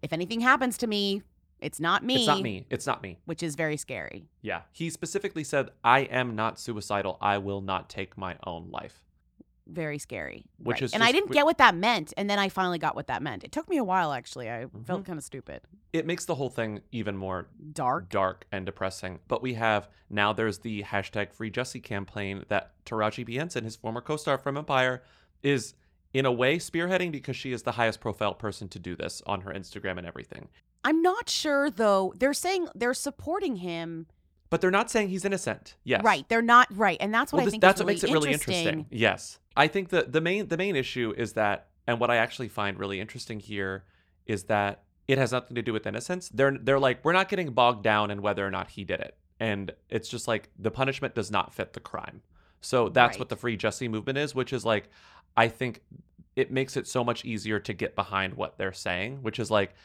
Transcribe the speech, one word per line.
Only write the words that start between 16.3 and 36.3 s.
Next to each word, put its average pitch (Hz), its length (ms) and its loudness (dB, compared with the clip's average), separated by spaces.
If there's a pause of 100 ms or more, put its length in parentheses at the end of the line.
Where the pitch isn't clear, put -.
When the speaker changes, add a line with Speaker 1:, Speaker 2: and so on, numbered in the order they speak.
Speaker 2:
whole 131 140 -2
thing 110 320 -4 (100)
even 104 240 -4
more 92 320 -4 (240)
Speaker 1:
Dark. 127 360 -2
Speaker 2:
dark 95 440 0
and 95 120 -6
depressing. 92 640 -6
But - 160 -2
we 127 120 -4
have, 110 340 2 (200)
now 104 240 2
there's 104 280 -2
the 104 240 -6
hashtag 101 480 -4
Free 110 180 -8
Jussie 123 320 -6
campaign 98 640 -8
that - 280 -2 (100)
Taraji 110 420 -2
P. 117 100 -10
Henson, 143 280 -6
his 113 100 -8
former 113 260 -8
co-star 151 380 -2
from 139 180 -4
Empire, 127 460 0 (400)
is 139 320 0 (400)
in 135 120 2
a 127 60 4
way 131 260 2
spearheading 175 520 0
because 135 240 -6
she - 160 -8
is 120 140 -6
the 120 80 -2
highest 113 280 2
profile 104 340 -2
person 104 340 -8
to - 100 -14
do 87 160 -8
this - 320 -8
on 98 140 -2
her 98 120 -10
Instagram 92 460 -8
and 87 80 -10
everything. - 420 -14 (360)
Speaker 1:
I'm 320 180 4
not 381 260 2
sure, 285 420 0
though. 196 460 2
They're 277 180 2
saying 359 420 -2
they're 240 180 0
supporting 302 640 -4
him. 165 500 -6 (420)
Speaker 2:
But 170 120 0
they're 190 100 4
not 196 220 2
saying 214 160 2
he's 185 160 -4
innocent. 190 580 -4
Yes. 123 220 2
Speaker 1:
Right. 185 240 4
They're 226 120 4